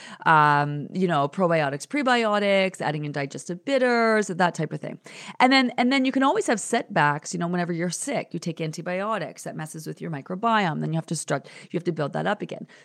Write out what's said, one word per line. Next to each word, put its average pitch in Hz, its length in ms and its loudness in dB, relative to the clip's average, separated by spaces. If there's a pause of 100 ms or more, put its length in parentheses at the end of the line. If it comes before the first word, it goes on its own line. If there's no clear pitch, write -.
(280)
um, 147 640 4
you 185 140 2
know, 143 220 2
probiotics, 160 580 0
prebiotics, 208 920 2
adding 151 240 -2
in 147 80 -6
digestive 143 500 -6
bitters, 233 640 4
that 175 260 0
type 156 200 -4
of 151 80 -8
thing. - 180 -10 (400)
And 254 120 6
then, 262 260 4
and 247 160 2
then 269 100 2
you 262 80 0
can 262 100 2
always 277 260 2
have 233 120 2
setbacks, 147 720 0
you 175 60 -4
know, 170 80 -2
whenever 175 240 -2
you're 170 180 -2
sick, - 440 -6
you 160 60 -6
take 165 200 -6
antibiotics, 175 840 -6
that - 120 -10
messes 156 320 -10
with 156 140 -10
your 165 100 -6
microbiome. 185 720 0
Then 156 100 -2
you 160 60 0
have 160 100 -4
to 170 80 -4
start, - 320 -4 (240)
you 190 60 -4
have 170 80 -6
to 180 80 0
build 147 200 -4
that 160 140 -4
up 208 140 -2
again. - 260 -10 (180)